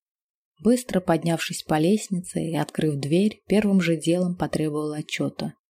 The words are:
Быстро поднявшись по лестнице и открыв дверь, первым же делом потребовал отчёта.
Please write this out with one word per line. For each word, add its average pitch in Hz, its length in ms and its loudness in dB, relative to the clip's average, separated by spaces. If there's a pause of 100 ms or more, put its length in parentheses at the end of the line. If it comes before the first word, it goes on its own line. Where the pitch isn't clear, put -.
(600)
Быстро 226 400 2
поднявшись 165 640 -2
по 151 140 0
лестнице 180 640 0
и 160 140 -4
открыв 151 400 -2
дверь, 165 500 0
первым 196 360 2
же 165 160 0
делом 175 400 0
потребовал 151 560 -2
отчёта. 151 600 -6 (160)